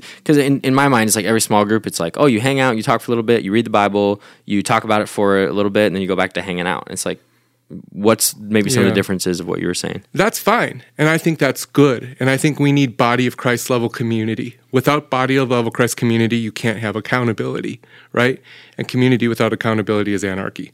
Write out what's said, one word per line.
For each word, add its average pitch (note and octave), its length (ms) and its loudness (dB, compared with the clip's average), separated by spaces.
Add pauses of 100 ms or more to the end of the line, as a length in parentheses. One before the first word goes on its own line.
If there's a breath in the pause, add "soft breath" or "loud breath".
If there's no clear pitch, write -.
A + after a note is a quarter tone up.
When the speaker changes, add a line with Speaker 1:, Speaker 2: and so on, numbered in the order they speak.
(260 loud breath)
Speaker 1:
'cause D3+ 120 4
in, C#3 240 2
in C3+ 120 0
my C#3 140 4
mind, A2+ 200 4
it's G#2 80 0
like G#2 100 0
every A2 160 2
small G#2 240 2
group, G#2+ 200 0
it's - 140 -6
like, E2+ 180 -4
oh, D3 80 4
you A#2 140 4
hang C3+ 200 0
out, C3 180 2
you A2+ 40 -4
talk A#2 200 0
for - 100 -6
a - 20 0
little A#2 100 0
bit, A2+ 200 2
you F#2+ 80 -4
read A2+ 160 2
the - 20 -10
Bible, G2+ 520 2 (240 loud breath)
you G2+ 180 -2
talk A2+ 200 0
about G#2+ 200 0
it G2+ 60 -8
for G2 360 2
a C#2+ 80 -2
little G2+ 180 0
bit, G#2 140 2
and F2+ 100 0
then G2 60 -4
you F#2 60 -4
go F#2 80 -2
back F#2 180 -2
to F2+ 80 -6
hanging F2+ 240 -6
out. F2 240 -4
It's - 160 -8
like, F2+ 140 -6 (680)
what's G#2+ 480 0
maybe G#2+ 320 0
some B2 140 2
of - 20 4
the - 60 4
Speaker 2:
Yeah. - 40 0
Speaker 1:
differences F#2 440 -2
of F2 80 -10
what F2+ 120 -4
you F2 60 -6
were F2 80 -2
saying? F2+ 300 -8 (100)
Speaker 2:
That's G3 240 0
fine. G3 460 -2 (120)
And D3+ 140 2
I D#3+ 80 2
think D#3+ 220 -2
that's C3 260 -2
good. C3 540 2
And B2+ 100 0
I C3+ 80 2
think C#3+ 220 0
we C#3+ 120 2
need C#3 260 0
body B2 280 2
of A#2 120 -2
Christ A#2+ 300 -2
level A#2+ 220 0
community. A2+ 680 -4 (140)
Without D3 380 0
body C3 280 0
of C3 120 0
level A#2+ 220 0
Christ - 260 -2
community, A#2 400 0
you A2 140 -4
can't A2+ 280 -4
have G#2+ 160 -4
accountability, A#2+ 840 -4 (320 loud breath)
right? B2 280 2 (380 loud breath)
And A#2+ 100 -6
community B2 400 2
without A2+ 260 0
accountability G#2+ 600 -2
is G2 100 -4
anarchy. G2 500 -6